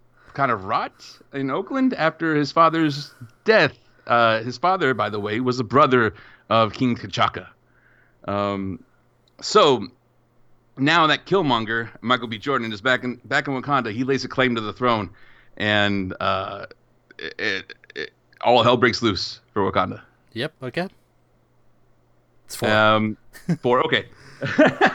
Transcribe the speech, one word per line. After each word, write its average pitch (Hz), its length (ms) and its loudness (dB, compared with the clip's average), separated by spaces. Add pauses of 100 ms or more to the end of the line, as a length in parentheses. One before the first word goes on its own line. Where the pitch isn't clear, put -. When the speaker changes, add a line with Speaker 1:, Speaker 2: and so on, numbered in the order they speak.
(320)
Speaker 1:
kind 139 180 0
of 98 140 -4
rot 156 400 -6 (300)
in 135 160 -4
Oakland 254 440 -2
after 160 400 -2
his 147 180 0
father's 160 600 0 (320)
death. 196 320 4 (300)
Uh, 117 360 4
his 120 140 -8
father, 175 380 0
by 107 160 -2
the 104 100 -6
way, 104 200 -4
was 127 180 -2
the 127 60 -2
brother 123 500 4 (340)
of 110 240 2
King 120 240 -2
T'Chaka. 98 520 -4 (800)
Um, 98 560 -4 (600)
so 143 440 4 (920)
now 156 300 4
that 143 180 -2
Killmonger, 117 640 -2 (100)
Michael 120 280 -2
B. 110 100 -8
Jordan, 120 340 -4
is 98 80 -10
back 127 240 0
in, 123 120 -6 (100)
back 143 200 -2
in 135 140 -4
Wakanda, 120 320 -2
he 123 120 -4
lays 127 200 -2
a 120 40 -8
claim 127 260 0
to 113 60 -2
the 104 120 -6
throne, 110 380 -2 (460)
and, 101 640 0
uh, 98 460 -4 (520)
it, - 220 -14
it, 98 340 -6 (220)
it, 76 140 -10 (320)
all 120 200 4
hell 123 140 4
breaks 117 260 0
loose - 380 -2 (120)
for 101 160 -2
Wakanda. 98 320 -2 (340)
Speaker 2:
Yep. 120 180 -8 (100)
Okay. 131 240 -8 (1600)
It's - 100 -16
four. 110 140 0
Speaker 1:
Um, 107 460 4 (220)
Speaker 2:
<laughs> - 240 -4
Speaker 1:
four. 123 220 2
Okay. 131 220 -2 (340)
<laughs> - 160 -6 (380)